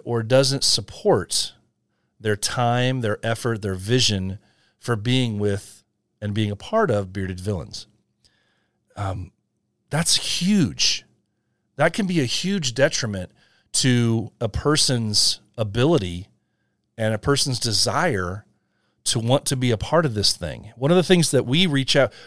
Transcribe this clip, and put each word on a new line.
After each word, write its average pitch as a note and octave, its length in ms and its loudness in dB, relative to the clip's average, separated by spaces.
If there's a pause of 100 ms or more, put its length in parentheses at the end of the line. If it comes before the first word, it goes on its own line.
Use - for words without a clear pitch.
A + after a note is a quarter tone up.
or A#2 180 -2
doesn't C3 400 4
support - 880 0 (680)
their G#2+ 200 -2
time, B2 640 0
their G#2 200 -2
effort, A2+ 400 -2
their G2 140 -4
vision G2+ 640 0 (400)
for A#2+ 160 -2
being A#2 420 0
with G#2 460 -4 (380)
and G#2 120 -4
being G#2+ 160 0
a G#2 60 -6
part G#3+ 340 0
of G2+ 220 0
Bearded F#2 300 -6
Villains. F#2 460 -6 (1080)
Um, F#2 380 -8 (560)
that's - 520 -2
huge. F3 600 0 (720)
That D#3+ 160 2
can G#3 160 -2
be F3 140 2
a C3 40 2
huge E3+ 480 -2
detriment A#2 580 -2 (420)
to A#2+ 680 2
a A#2 80 -2
person's A#2 920 0 (160)
ability G#2+ 720 0 (680)
and A2 160 0
a G#2+ 60 -4
person's C#3 400 0
desire G#2+ 840 -2 (600)
to - 140 0
want A#2+ 240 2
to C#3 140 -2
be B2+ 140 0
a G#2+ 60 2
part D#3+ 280 0
of B2 80 -2
this G#2 180 0
thing. D2+ 460 -10
One C3 120 0
of F3 60 4
the F3+ 80 4
things F3 280 4
that B2 140 2
we D#3 200 2
reach C#3 320 0
out, B2+ 160 2 (140)